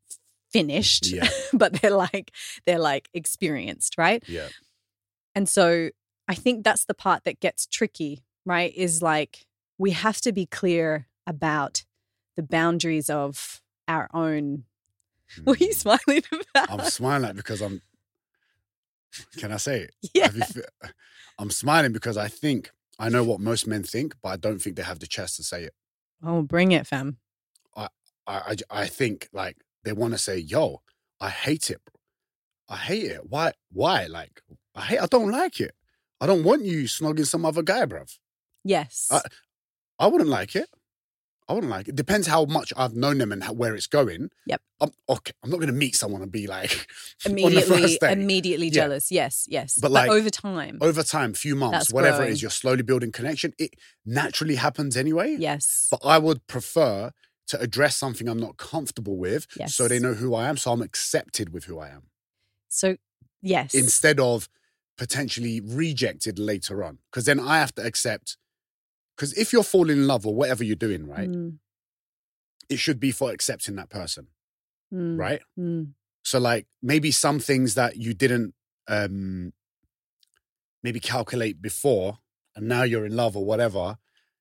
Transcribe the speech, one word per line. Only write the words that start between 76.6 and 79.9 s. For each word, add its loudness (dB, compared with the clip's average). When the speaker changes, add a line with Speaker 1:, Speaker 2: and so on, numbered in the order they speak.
Speaker 2:
maybe 2
some 2
things 2
that 2
you -4
didn't, 2
um, -4